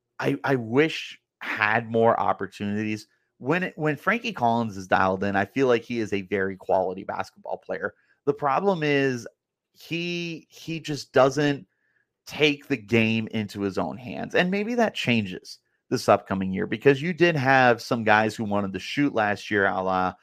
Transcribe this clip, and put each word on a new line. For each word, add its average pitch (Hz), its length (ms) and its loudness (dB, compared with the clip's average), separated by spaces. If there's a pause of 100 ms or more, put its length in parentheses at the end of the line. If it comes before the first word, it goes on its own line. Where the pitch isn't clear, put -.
(200)
I, 139 240 0
I 135 120 2
wish 127 640 0 (200)
had 110 520 0
more 113 280 4
opportunities. 104 880 -4 (300)
When 165 260 -2
it, 185 120 -8
when 151 200 -2
Frankie 208 380 -2
Collins 117 440 0
is 92 100 -10
dialed 95 360 2
in, 101 120 -2
I 98 100 2
feel 135 220 0
like 120 160 4
he 120 160 -6
is 104 140 -2
a 101 80 -2
very 95 340 -2
quality 92 480 -2
basketball 98 540 -10
player. 92 360 -8 (320)
The 143 80 0
problem 160 480 0
is 135 460 0 (460)
he, 170 760 -8
he 165 300 -10
just 143 340 -10
doesn't 139 540 4 (580)
take 147 420 0
the 139 100 -2
game 110 540 0
into 104 300 -6
his 98 160 -2
own 87 200 -6
hands. 95 360 -12
And 180 160 2
maybe 208 240 -4
that 233 220 0
changes 107 640 -4 (320)
this 120 180 -2
upcoming 95 420 2
year 95 140 -2
because 139 380 2
you 180 100 -4
did 165 220 2
have 127 480 4
some 117 200 -2
guys 107 320 4
who 117 100 -4
wanted 101 280 -2
to 95 60 -6
shoot 143 340 -2
last 104 380 -2
year, 101 160 4
a 95 120 0
la 92 420 0